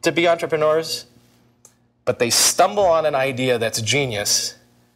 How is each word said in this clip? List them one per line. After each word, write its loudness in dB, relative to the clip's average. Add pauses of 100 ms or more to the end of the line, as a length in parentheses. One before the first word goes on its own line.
to 2
be 0
entrepreneurs, 0 (960)
but -2
they 0
stumble 2
on 4
an -2
idea 0
that's -4
genius -2 (400)